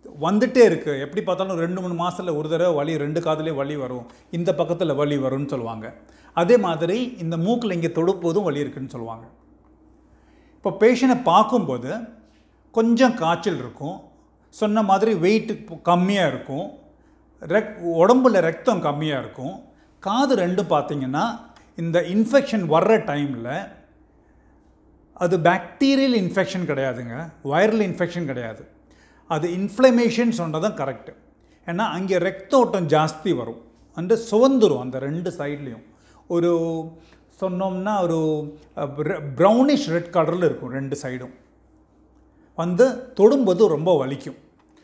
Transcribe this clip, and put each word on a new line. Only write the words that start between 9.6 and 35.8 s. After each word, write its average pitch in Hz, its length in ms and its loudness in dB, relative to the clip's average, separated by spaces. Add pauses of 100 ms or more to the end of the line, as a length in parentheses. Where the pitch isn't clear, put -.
இப்போ - 140 -4
பேஷண்ட்டை 247 520 2
பார்க்கும்போது 170 760 0 (720)
கொஞ்சம் 233 440 4
காய்ச்சல் 170 440 -2
இருக்கும், 139 420 -12 (480)
சொன்ன 214 340 0
மாதிரி 202 320 2
வெயிட் 202 680 -2
கம்மியா 180 440 2
இருக்கும், 143 440 -6 (720)
ரக்-, 214 360 -2 (100)
உடம்புல 202 540 6
ரத்தம் 165 400 0
கம்மியா 147 380 -2
இருக்கும். 127 440 -12 (360)
காது 247 380 0
ரெண்டும் 180 340 0
பார்த்தீங்கன்னா 147 720 -2 (360)
இந்த 170 240 -2
இன்ஃபெக்ஷன் 220 680 0
வர்ற 190 280 4
டைம்ல 143 720 -6 (1500)
அது 180 240 0
பாக்டீரியல் 247 840 2
இன்ஃபெக்ஷன் 185 420 -2
கிடையாதுங்க, 131 680 -4 (120)
வைரல் 202 440 2
இன்ஃபெக்ஷன் 170 360 -4
கிடையாது, 123 440 -8 (600)
அது 160 200 -2
இன்ஃப்ளமேஷன் 233 880 2
சொன்னதான் 165 440 -4
கரெக்ட். 135 340 -8 (520)
ஏன்னா 180 220 -4
அங்கே 180 300 -2
ரத்த - 400 0
ஓட்டம் 208 300 2
ஜாஸ்தி 156 480 0
வரும், 113 240 -8 (340)
அந்த 180 240 0 (120)
சுவந்துரும் 220 500 4
அந்த 127 180 -8
ரெண்டு 160 320 -6
சைட்லேயும். 143 540 -8 (440)